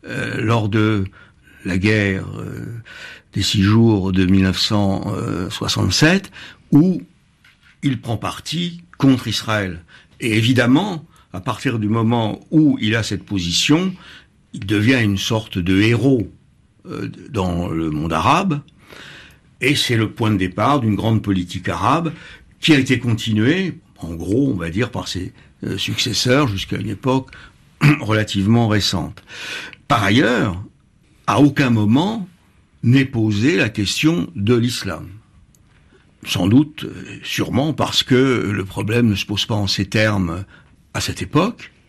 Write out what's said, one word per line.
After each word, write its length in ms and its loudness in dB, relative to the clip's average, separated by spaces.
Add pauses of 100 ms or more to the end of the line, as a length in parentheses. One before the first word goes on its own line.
euh, 360 -6
lors 260 0
de 360 2 (600)
la 140 -2
guerre, 480 0 (120)
euh, 280 -10 (680)
des 100 -2
six 200 0
jours 500 4
de 140 2
mille 160 4
neuf 160 2
cent 520 0 (380)
soixante-sept, 800 0 (400)
où 300 4 (840)
il 160 0
prend 200 -4
parti 640 -8 (160)
contre 280 4
Israël. 560 -4 (380)
Et 160 0
évidemment, 720 2 (280)
à 60 -8
partir 380 -4
du 100 -2
moment 520 0 (100)
où 280 4
il 160 0
a 80 0
cette 220 -6
position, 680 0 (580)
il 140 -12
devient 360 2
une 140 2
sorte 400 -4
de 240 2
héros, 500 2 (560)
euh, 220 -10 (220)
dans 380 -2
le 220 -4
monde 220 -4
arabe. 480 0 (1000)
Et 120 2
c'est 220 -2
le 140 0
point 200 -2
de 60 2
départ 440 0
d'une 140 2
grande 280 0
politique 480 -4
arabe 420 0 (480)
qui 140 6
a 40 6
été 200 2
continuée, 800 0 (200)
en 160 -12
gros, 360 0
on 60 -2
va 120 -6
dire, 220 -4
par 180 -8
ses, 240 -8 (320)
euh, 140 -6
successeurs 680 0
jusqu'à 280 -6
une 140 -6
époque 400 -2 (340)
<clears throat> 360 0
relativement 680 2
récente. 540 -2 (680)
Par 160 2
ailleurs, 580 2 (640)
à 140 2
aucun 300 4
moment 580 2 (540)
n'est 240 4
posée 500 0
la 140 2
question 640 -2
de 180 2
l'islam. 540 -4 (1160)
Sans 200 -2
doute, 380 2
euh, 380 -14
sûrement 500 -2
parce 300 -2
que 500 2
le 140 -2
problème 420 0
ne 60 4
se 100 -6
pose 220 -4
pas 80 -4
en 120 -2
ces 200 -4
termes 580 0 (500)
à 60 -6
cette 220 -8
époque. 500 -4 (160)